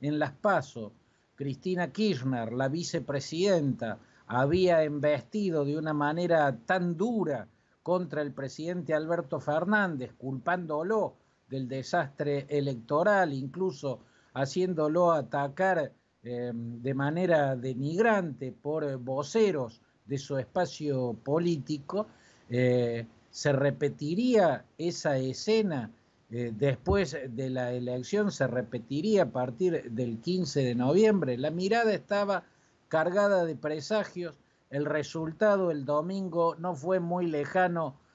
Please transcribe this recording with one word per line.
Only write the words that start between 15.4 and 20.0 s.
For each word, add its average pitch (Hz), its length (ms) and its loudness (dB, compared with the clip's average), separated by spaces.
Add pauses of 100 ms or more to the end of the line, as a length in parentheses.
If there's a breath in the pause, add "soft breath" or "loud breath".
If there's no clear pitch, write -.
em, 120 600 -6
de 131 120 -2
manera 147 640 2
denigrante 143 960 0
por, 151 320 -4
eh, 139 120 -4
voceros 139 840 0 (260 soft breath)